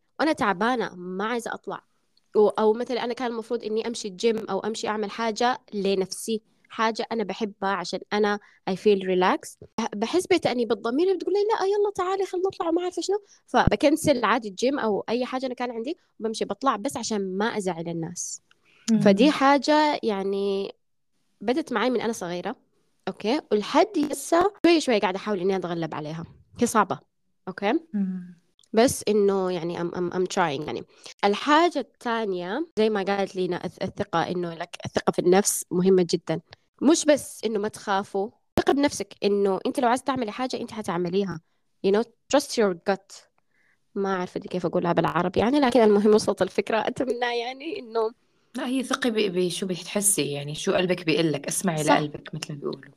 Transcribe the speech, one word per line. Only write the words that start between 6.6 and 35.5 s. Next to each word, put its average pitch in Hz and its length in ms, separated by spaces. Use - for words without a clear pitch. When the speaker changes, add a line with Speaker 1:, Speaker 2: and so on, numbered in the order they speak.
Speaker 1:
حاجة 226 420
أنا 226 120
بحبها 196 460
عشان 180 300
أنا 208 260
I 196 40
feel 196 280
relaxed، 185 560
بح-، 226 180
بحس 226 320
بتأنيب 247 440
الضمير 262 440
بتقول 349 180
لي: 403 60
"لا، 415 260
يلا 415 300
تعالي 381 300
خلينا 370 220
نطلع" 359 220
وما 330 140
عارفة 359 180
شنو، 381 160
فبكنسل 254 760
عادي 220 240
الجيم 247 300
أو 208 300
أي 247 160
حاجة 254 200
أنا 247 80
كان 247 180
عندي 233 260
وبمشي 220 260
بطلع 269 300
بس 208 220
عشان 196 400
ما 208 80
أزعل 170 320
الناس. 165 520
Speaker 2:
مم. 214 120
Speaker 1:
فدي 208 280
حاجة 277 720
يعني 196 680
بدت 247 320
معي 226 160
من 240 120
أنا 226 120
صغيرة، 180 420
أوكي؟ 220 340
ولحد 269 360
هسه 370 420
شوية 339 140
شوية 233 200
قاعدة 190 180
أحاول 208 220
إني 190 160
أتغلب 170 400
عليها. 156 300
هي 240 60
صعبة، 202 320
أوكي؟ 202 260
Speaker 2:
مم. 185 440
Speaker 1:
بس 240 340
إنه 196 440
يعني 175 280
I'm, 170 160
I'm, 180 180
I'm 185 120
trying 156 320
يعني. 117 160
الحاجة 302 540
الثانية 226 880
زي 220 100
ما 202 140
قالت 196 320
لينا 180 240
الث-، - 240
الثقة، 180 480
إنه 175 220
لك 165 320
الثقة - 260
في - 80
النفس 185 520